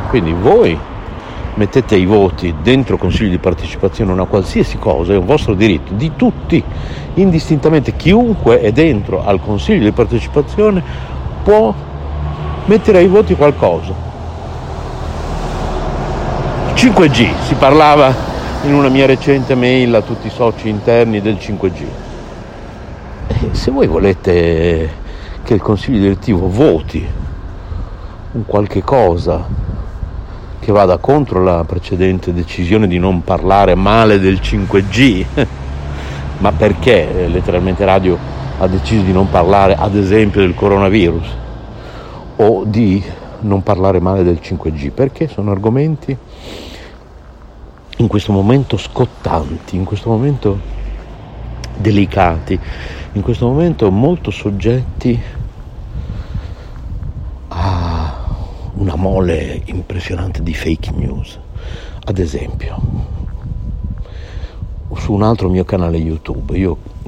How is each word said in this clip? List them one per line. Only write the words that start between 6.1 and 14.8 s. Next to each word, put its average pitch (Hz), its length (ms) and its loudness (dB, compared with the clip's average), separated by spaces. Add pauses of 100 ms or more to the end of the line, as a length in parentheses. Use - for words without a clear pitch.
tutti, - 480 0 (520)
indistintamente, 160 800 2
chiunque 196 640 4
è 107 100 2
dentro 110 540 2
al 98 160 2
consiglio 107 420 0
di 104 80 4
partecipazione 147 920 0 (640)
può 214 300 4 (920)
mettere 202 340 6
ai 180 80 8
voti 190 280 6
qualcosa. 95 720 2 (2750)